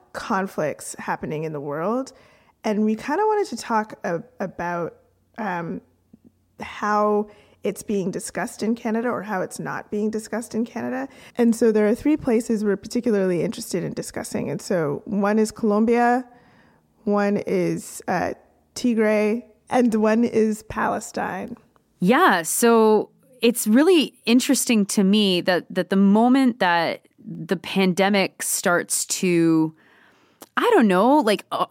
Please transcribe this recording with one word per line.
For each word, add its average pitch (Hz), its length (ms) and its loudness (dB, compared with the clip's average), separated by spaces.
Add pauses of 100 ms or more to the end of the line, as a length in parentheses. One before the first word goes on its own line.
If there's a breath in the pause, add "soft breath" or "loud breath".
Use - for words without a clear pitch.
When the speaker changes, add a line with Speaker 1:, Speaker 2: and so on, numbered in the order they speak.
(120)
Speaker 1:
conflicts 190 880 -6
happening 160 460 -6
in 156 80 -8
the 147 80 -8
world, 170 500 -6 (540 soft breath)
and 214 180 -2
we 214 120 0
kinda 302 300 -4
wanted 415 220 0
to 247 80 -10
talk 220 480 -4
a-, 170 200 -6 (180)
about, 175 560 -6 (400)
um, 180 420 -8 (800)
how 208 720 0 (340 soft breath)
it's 208 180 -6
being 196 300 -4
discussed - 500 -8
in 220 140 -2
Canada 226 320 -4
or 160 140 -4
how 196 180 -6
it's - 180 -8
not - 320 -10
being 214 200 -4
discussed 214 440 -8
in 220 120 -2
Canada. 247 420 -8 (300 loud breath)
And 233 180 4
so 226 160 4
there 208 160 4
are 220 80 2
three 302 220 2
places 226 480 -2
we're 202 100 2
particularly 202 680 -2
interested 185 440 -4
in 147 80 -6
discussing. - 560 -8
And 143 120 -6
so 156 440 -2
one 208 340 0
is 214 100 2
Colombia, 233 760 2 (800 soft breath)
one 202 320 0 (100)
is, 170 640 -4
uh, 180 240 -2 (420)
Tigray, 214 680 0 (240)
and 247 260 2
one 220 300 2
is 220 380 0
Palestine. 202 920 -6 (440)
Speaker 2:
Yeah, 226 440 4
so 220 680 4 (320)
it's 233 260 2
really 285 460 4 (120)
interesting 240 640 2
to - 160 2
me 190 380 4
that, 180 280 0
that 180 200 -4
the 196 60 0
moment 233 640 4
that 170 480 0 (120)
the 165 380 -8
pandemic 190 840 0
starts - 640 -2
to, 165 720 0 (840 soft breath)
I 466 140 0
don't 302 160 6
know, 220 320 4
like, 214 320 0
uh, - 180 -2